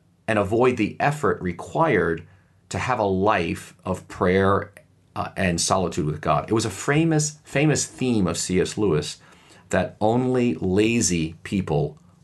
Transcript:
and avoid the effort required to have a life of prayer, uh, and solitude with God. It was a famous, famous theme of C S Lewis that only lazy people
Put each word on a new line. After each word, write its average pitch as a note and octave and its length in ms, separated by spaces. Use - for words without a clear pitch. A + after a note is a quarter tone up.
and A2 100
avoid A#2 380
the G#2+ 240
effort C#3 420
required F2+ 840
to G2 100
have B2 220
a G#2+ 40
life F#2+ 680
of F#2 220
prayer, F#2+ 640
uh, G2 200
and F2 240
solitude F2 460
with D2+ 140
God. D2 280
It G#2 60
was A2+ 100
a G#2+ 60
famous, D3+ 720
famous C#3+ 420
theme A2+ 440
of D#2+ 100
C F2+ 220
S E2 180
Lewis D#2+ 400
that F#2 320
only B2 540
lazy F#2 760
people D#2 520